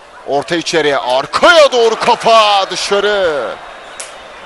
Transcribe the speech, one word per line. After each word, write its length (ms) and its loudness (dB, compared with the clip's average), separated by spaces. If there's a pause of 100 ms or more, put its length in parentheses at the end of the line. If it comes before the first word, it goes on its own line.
(280)
orta 280 -4
içeriye, 420 -2
arkaya 760 2
doğru 280 0
kafa 680 2
dışarı. 800 -2 (960)